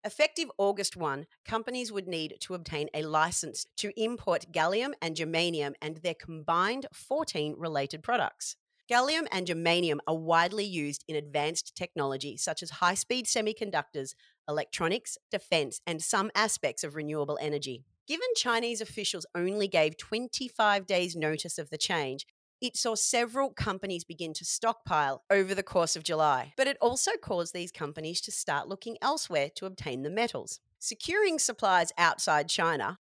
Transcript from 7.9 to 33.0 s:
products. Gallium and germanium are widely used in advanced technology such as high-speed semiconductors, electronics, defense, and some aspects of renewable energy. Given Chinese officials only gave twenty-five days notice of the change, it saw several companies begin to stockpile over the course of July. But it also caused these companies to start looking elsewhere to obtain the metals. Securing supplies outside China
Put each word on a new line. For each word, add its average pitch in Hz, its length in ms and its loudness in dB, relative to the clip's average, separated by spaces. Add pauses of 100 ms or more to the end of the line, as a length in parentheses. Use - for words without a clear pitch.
products. - 540 0 (340)
Gallium 277 400 2
and 180 160 0
germanium 170 580 2
are 160 120 0
widely 170 480 4
used 151 420 -4
in 156 80 -6
advanced 147 580 -2
technology 139 600 -4
such - 260 -4
as 170 80 -10
high-speed 196 580 0
semiconductors, 202 880 -2 (360)
electronics, 160 680 -2 (140)
defense, - 560 0
and 160 140 -2
some 202 340 0
aspects 202 480 0
of 147 120 -8
renewable 151 460 -2
energy. 143 440 -4 (200)
Given 330 300 -2
Chinese 233 460 0
officials 196 520 -6
only 190 360 0
gave 156 260 4
twenty-five 214 880 0
days 180 300 2
notice 156 420 -2
of 151 120 -8
the 156 80 -8
change, 139 500 -2 (320)
it 247 180 -4
saw 226 180 0
several 240 540 0
companies 190 560 -4
begin 165 280 -8
to - 120 -8
stockpile 151 840 0
over 196 240 6
the 190 100 0
course 170 340 2
of 160 60 -12
July. 147 520 4
But 262 120 4
it 277 120 -2
also 262 320 4 (100)
caused 175 320 -2
these 175 200 -6
companies 156 480 -4
to 214 100 -8
start - 380 -2
looking 196 320 -8
elsewhere 180 540 0
to - 100 -8
obtain 139 380 -6
the 147 60 -2
metals. 214 520 -4 (180)
Securing 349 600 0
supplies 185 580 4
outside 160 500 4
China 165 520 0 (120)